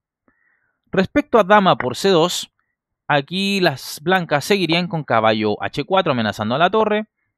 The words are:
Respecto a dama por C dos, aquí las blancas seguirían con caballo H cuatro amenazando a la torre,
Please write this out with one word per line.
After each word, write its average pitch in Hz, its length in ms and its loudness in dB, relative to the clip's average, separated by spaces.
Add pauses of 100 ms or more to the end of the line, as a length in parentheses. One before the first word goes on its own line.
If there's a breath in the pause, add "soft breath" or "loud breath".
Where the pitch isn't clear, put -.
(920)
Respecto 226 480 0
a 202 40 4
dama 185 320 4
por 123 200 -6
C - 140 0
dos, 175 420 0 (560)
aquí 185 520 -2
las 156 420 -2
blancas 160 440 0
seguirían 175 420 0
con 160 160 -6
caballo 110 580 0
H 101 220 -6
cuatro 185 280 0
amenazando 113 440 -2
a 143 40 -4
la 175 100 2
torre, 214 380 -2 (300)